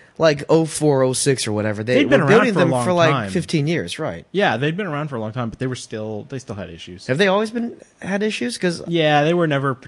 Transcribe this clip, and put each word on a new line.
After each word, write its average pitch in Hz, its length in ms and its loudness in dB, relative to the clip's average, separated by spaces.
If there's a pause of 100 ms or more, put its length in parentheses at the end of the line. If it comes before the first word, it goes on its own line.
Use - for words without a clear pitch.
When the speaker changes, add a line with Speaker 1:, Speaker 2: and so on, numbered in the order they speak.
(180)
Speaker 1:
like, 156 300 2
oh 165 180 6
four, 147 360 2
oh 131 100 2
six 127 340 0
or 107 60 -2
whatever, 107 320 -2
they 123 100 2
Speaker 2:
They'd 269 160 4
been - 100 6
Speaker 1:
were 151 60 2
Speaker 2:
around 208 100 6
Speaker 1:
building 226 180 4
Speaker 2:
for 160 40 2
a 143 40 4
Speaker 1:
them 131 100 2
Speaker 2:
long 123 120 0
Speaker 1:
for, 180 80 2
like, 170 200 4
Speaker 2:
time. 110 180 -2
Speaker 1:
fifteen 156 380 -2
years, 131 320 -4
right. 95 320 -6
Speaker 2:
Yeah, 165 240 2
they'd 151 200 -2
been 196 120 -6
around 147 180 -4
for 139 80 -10
a 113 60 -6
long 110 100 -6
time, 117 200 -6
but - 100 -10
they 131 80 -2
were 123 80 -6
still, 107 480 -8
they 131 160 -12
still 101 160 -12
had 92 120 -10
issues. 90 380 -18
Speaker 1:
Have 131 120 0
they 196 100 4
always 214 240 0
been, 233 240 -6 (240)
had 202 240 -4
issues? 233 340 -4
'Cause 175 300 -2
Speaker 2:
Yeah, 151 340 4
they 165 120 2
were 170 120 2
never 139 420 0